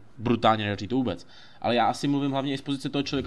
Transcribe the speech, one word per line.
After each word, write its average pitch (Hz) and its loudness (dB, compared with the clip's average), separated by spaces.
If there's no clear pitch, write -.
brutálně 110 2
nedaří, 101 -4
to 123 -2
vůbec. 113 -2
Ale 117 0
já 113 4
asi 127 0
mluvím 143 0
hlavně 135 -2
i 131 -4
z - -12
pozice 139 -4
toho 143 0
člověka, 139 -2